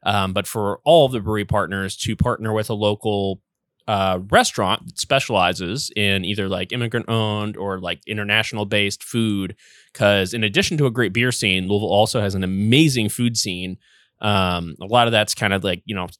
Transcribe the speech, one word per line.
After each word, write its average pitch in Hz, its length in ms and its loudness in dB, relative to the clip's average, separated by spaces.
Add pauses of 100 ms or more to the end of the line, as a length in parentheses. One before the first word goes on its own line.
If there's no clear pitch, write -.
um, 98 300 0
but 98 140 -2
for 101 360 -4
all 156 240 8
of 127 40 0
the 117 100 -4
brewery 104 240 -4
partners 98 520 -2
to - 180 -6
partner 110 380 -2
with 110 160 -2
a 117 60 -2
local, 104 680 -2 (460)
uh, 95 320 0 (100)
restaurant 117 580 2
that - 120 -14
specializes 95 960 0
in 98 280 0
either, 98 240 -4
like, 95 240 -4
immigrant 117 380 -4
owned 107 480 -2
or, 98 220 -6
like, 87 260 -6
international 107 600 -2
based 101 380 -2
food. 101 520 -2 (380)
'Cause 101 400 2
in 117 100 -2
addition 110 340 0
to 147 80 4
a 123 60 2
great 107 220 0
beer 120 180 2
scene, 92 360 0
Louisville 101 240 0
also 107 300 2
has 98 140 -2
an 95 80 -2
amazing 110 680 2
food 120 280 -2
scene. 92 400 -6 (440)
Um, 90 580 2
a 90 60 -10
lot 117 220 6
of 117 40 0
that's 107 220 2
kind 104 180 0
of, 98 120 0
like, 90 220 -2
you 107 100 -8
know 90 120 -6 (120)